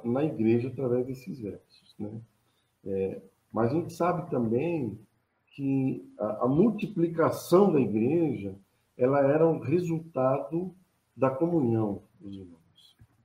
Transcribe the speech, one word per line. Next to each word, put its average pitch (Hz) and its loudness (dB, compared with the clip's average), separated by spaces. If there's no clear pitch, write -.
na 127 0
igreja 117 2
através 123 -2
desses 131 -10
versos, - -14
né? 104 -10
É, 95 -4
mas 117 0
a 143 0
gente 165 -2
sabe 170 -2
também 123 -2
que 135 -2
a, 107 -4
a 123 2
multiplicação 170 2
da 143 4
igreja, 110 0
ela 135 2
era 151 4
um 160 2
resultado 160 -2
da 131 2
comunhão 127 0
dos 98 -14
irmãos, - -20